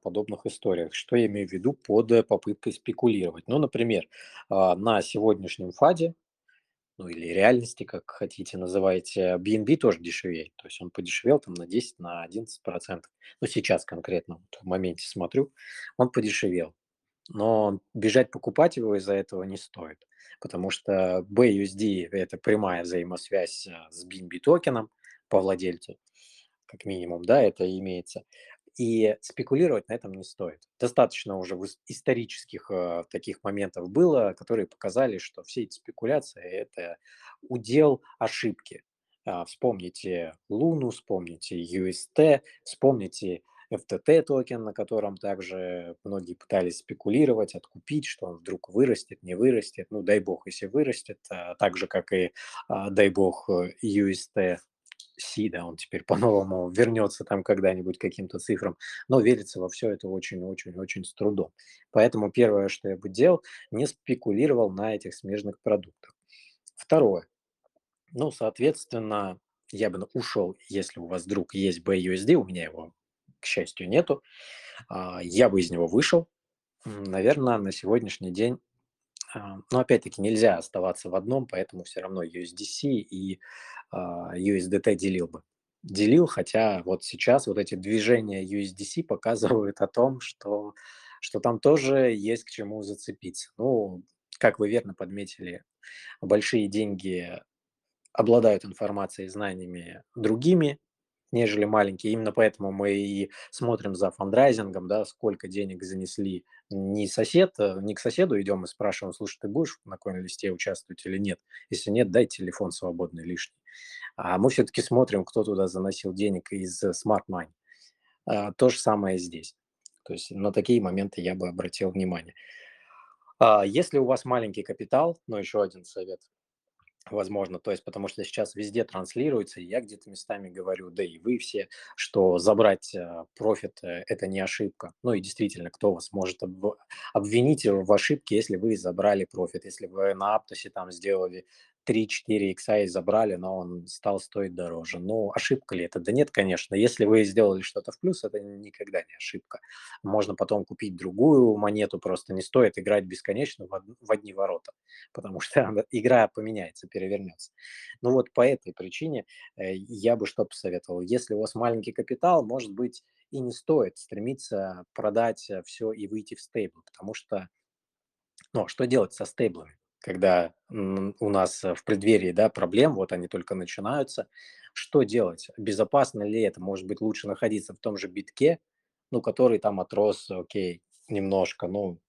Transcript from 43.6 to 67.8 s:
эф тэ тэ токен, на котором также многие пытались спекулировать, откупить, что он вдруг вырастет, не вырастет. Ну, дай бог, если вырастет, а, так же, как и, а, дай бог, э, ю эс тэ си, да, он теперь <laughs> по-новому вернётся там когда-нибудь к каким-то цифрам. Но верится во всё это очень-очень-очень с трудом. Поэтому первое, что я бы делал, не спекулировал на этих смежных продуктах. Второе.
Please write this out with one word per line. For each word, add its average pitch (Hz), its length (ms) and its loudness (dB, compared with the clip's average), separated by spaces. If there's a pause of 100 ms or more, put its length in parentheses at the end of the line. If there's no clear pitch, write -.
эф 104 160 -6
тэ 95 140 -4
тэ 156 220 6
токен, 127 420 -2
на 104 100 -8
котором 104 440 -4
также 92 840 -8
многие 92 300 -8
пытались 90 440 -2
спекулировать, 113 800 2
откупить, - 500 -6
что - 220 -10
он 85 100 -12
вдруг 90 320 -10
вырастет, 113 520 2
не 90 140 -10
вырастет. 110 540 0
Ну, 107 120 -6
дай 101 180 4
бог, 92 260 -4
если 98 220 -10
вырастет, 131 500 -2 (120)
а, 90 260 -10
так 92 220 0
же, 98 100 -4
как - 240 -4
и, 92 200 2 (360)
а, 98 220 -4
дай 98 200 6
бог, 95 400 2
э, 90 320 0
ю 101 300 2
эс - 180 -8
тэ 92 280 0 (600)
си, - 320 -4
да, 87 160 -8
он 85 120 -12
теперь - 300 -10
<laughs> 104 360 6
по-новому 92 260 -2
вернётся 110 540 2
там 98 200 -2
когда-нибудь 92 540 2
к - 40 -10
каким-то 92 380 -6
цифрам. 95 360 -2 (320)
Но 131 120 6
верится 107 400 4
во 90 100 -2
всё 113 200 -2
это 98 180 -6
очень-очень-очень 92 960 -8
с - 100 -16
трудом. 101 380 0 (400)
Поэтому 110 400 4
первое, 104 360 4
что - 220 -8
я 95 80 -4
бы 95 120 -10
делал, 165 320 4 (300)
не 120 160 0
спекулировал 120 840 0
на 107 240 -4
этих - 180 -12
смежных 101 480 -8
продуктах. - 520 -2 (600)
Второе. 113 500 4 (840)